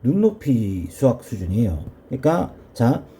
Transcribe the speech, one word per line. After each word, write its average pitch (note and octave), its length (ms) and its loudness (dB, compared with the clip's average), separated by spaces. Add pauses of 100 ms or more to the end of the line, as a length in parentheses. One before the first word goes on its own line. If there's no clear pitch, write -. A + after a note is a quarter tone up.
눈높이 B2 880 0
수학 B2+ 320 0
수준이에요. F#2+ 640 -2 (240)
그러니까 D#3 460 -2 (180)
자, B2 320 2 (160)